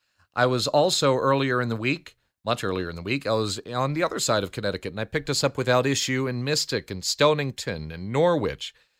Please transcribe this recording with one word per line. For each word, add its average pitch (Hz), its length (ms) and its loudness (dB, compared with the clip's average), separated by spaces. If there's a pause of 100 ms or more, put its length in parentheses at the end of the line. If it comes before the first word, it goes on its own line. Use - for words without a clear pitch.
(340)
I 123 120 4
was 123 220 2
also 147 480 4
earlier 135 460 2
in 120 80 -2
the 113 60 -2
week, 120 400 -4 (300)
much 113 180 0
earlier 92 260 -2
in 85 60 -8
the 82 60 -10
week, 117 260 -4
I 107 60 2
was 110 260 0 (120)
on 131 220 -2
the 160 100 0
other - 160 -2
side 107 240 2
of 95 80 -6
Connecticut, 101 420 -6
and 101 60 -8
I 110 60 -4
picked 151 240 -4
us 139 140 0
up 139 140 0
without 127 280 4
issue 131 420 0
in 123 160 -4
Mystic 139 460 -2
and 95 140 -8
Stonington 135 880 0
and 87 200 -10
Norwich. 131 600 0 (260)